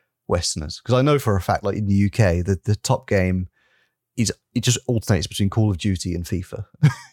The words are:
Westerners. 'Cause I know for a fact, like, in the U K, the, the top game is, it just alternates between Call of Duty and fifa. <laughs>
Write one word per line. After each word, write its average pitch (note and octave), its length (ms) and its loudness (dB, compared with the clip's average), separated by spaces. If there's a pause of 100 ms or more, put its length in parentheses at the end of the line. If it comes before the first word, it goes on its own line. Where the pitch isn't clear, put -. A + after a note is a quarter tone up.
(280)
Westerners. E2 500 -4
'Cause - 140 -2
I B2+ 80 4
know C#3+ 180 4
for G#2+ 160 0
a F#2 60 0
fact, - 240 -2
like, G2+ 100 0
in G#2 120 -2
the G2 60 2
U G2+ 160 4
K, F2+ 320 2
the, F#2 220 0
the G#2+ 140 0
top - 280 -2
game F#2 440 0 (680)
is, G2+ 160 0 (240)
it A#2+ 60 0
just A#2 160 2 (100)
alternates A2+ 400 0
between G2 220 -2
Call G#2+ 200 2
of F#2+ 80 0
Duty F#2 380 -2
and F2 80 -6
fifa. - 420 -8 (160)
<laughs> D3+ 80 4 (240)